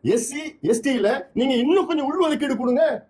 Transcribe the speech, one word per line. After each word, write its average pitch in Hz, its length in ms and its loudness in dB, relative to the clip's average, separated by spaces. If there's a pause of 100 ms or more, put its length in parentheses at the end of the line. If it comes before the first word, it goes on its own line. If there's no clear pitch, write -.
(100)
எஸ் 240 180 2
சி, 302 140 -8 (220)
எஸ் 226 200 0
டி 269 140 0
ல 202 100 2 (260)
நீங்க 262 220 0
இன்னும் 320 320 2
கொஞ்சம் 294 200 -2
உள்ஒதுக்கீடு 302 480 -2
கொடுங்க. 247 280 2 (240)